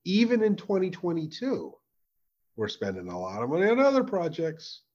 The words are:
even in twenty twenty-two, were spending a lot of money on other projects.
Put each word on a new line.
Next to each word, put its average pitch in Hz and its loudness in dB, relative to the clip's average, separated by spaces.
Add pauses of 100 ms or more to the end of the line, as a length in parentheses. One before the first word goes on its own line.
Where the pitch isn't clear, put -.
even 220 4
in 208 4
twenty 190 0
twenty-two, 170 -4 (800)
were 107 -2
spending 92 -6
a 90 -6
lot 95 -6
of 123 -2
money 180 2
on 240 4
other 269 4
projects. 165 -4 (120)